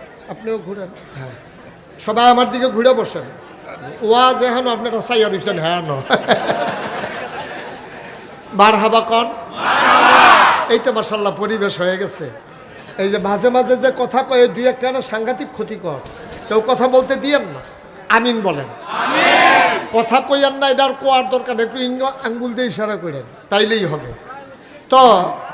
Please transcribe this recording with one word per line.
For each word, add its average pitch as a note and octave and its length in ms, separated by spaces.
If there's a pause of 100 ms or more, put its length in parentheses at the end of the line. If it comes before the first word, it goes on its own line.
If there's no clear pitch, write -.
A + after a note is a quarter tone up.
(300)
আপনিও A3 360
ঘুরেন। F#3+ 220 (280)
হ্যাঁ, C3 160 (680)
সবাই A#3 300
আমার A#3+ 220
দিকে B3+ 140
ঘুরে A#3+ 280
বসেন। F#3+ 300 (800)
ওয়াজ A#3+ 420
এহেন B3+ 240
আপনারা A3+ 340
চাইয়া A3 280
রইছেন, F#3 300
হ্যাঁ E3+ 220
ন। C#3+ 200 (2500)
মারহাবা A3 460
কন। A3+ 340 (1400)
এই A#3 140
তো B3+ 100
মাশাআল্লাহ G#3 440
পরিবেশ G3+ 420
হয়ে F#3 180
গেছে। E3+ 320 (680)
এই G3 120
যে G3+ 80
মাঝে G3 320
মাঝে B3 280
যে B3+ 200
কথা B3 260
কয়, B3 240
দুই A3+ 200
একটা B3+ 240
না C4 100
সাংঘাতিক A#3 500
ক্ষতিকর, F3 480 (480)
কেউ A3 200
কথা B3+ 200
বলতে C4 280
দিয়েন C4+ 260
না। D3+ 180 (500)
আমিন A3+ 320
বলেন। D3+ 240 (1300)
কথা A3+ 280
কইয়েন C#4 320
না, C#4 160
এটা C4+ 160
আর C4 80
কোয়ার C4 360
দরকার B3 260
নেই, A3+ 100
একটু A3+ 120
ইঙ্গ-, B3+ 480
আঙ্গুল A#3 280
দিয়ে B3 140
ইশারা G#3+ 280
করেন, D#3 280 (260)
তাইলেই G#3+ 360
হবে। D3 280 (760)
তো A#3 440 (200)